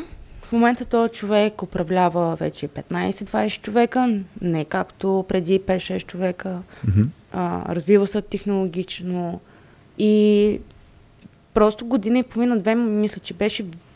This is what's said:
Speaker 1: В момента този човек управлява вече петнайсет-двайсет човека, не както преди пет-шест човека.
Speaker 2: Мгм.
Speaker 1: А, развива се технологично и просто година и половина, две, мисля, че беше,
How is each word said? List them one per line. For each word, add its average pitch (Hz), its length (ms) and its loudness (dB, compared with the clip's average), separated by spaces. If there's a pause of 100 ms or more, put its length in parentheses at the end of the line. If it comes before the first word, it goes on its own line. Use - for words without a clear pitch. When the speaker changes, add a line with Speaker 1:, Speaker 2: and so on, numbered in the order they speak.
(420)
Speaker 1:
В - 100 -10
момента 233 320 2
този 233 280 0
човек 208 500 0
управлява 175 760 0
вече 156 320 -6
петнайсет-двайсет 196 920 -4
човека, 233 600 2 (200)
не 165 240 0
както 190 640 -2
преди 190 320 2
пет-шест 185 460 -2
човека. 180 520 -4 (280)
Speaker 2:
Мгм. 101 160 4 (300)
Speaker 1:
А, 175 420 -4
развива 196 320 4
се 202 160 -2
технологично 180 1160 -6 (580)
и 208 600 4 (960)
просто 214 320 2
година 233 320 0
и 254 40 0
половина, 240 360 0
две, 208 160 0
мисля, 214 460 0
че - 140 -12
беше, 208 320 -4 (300)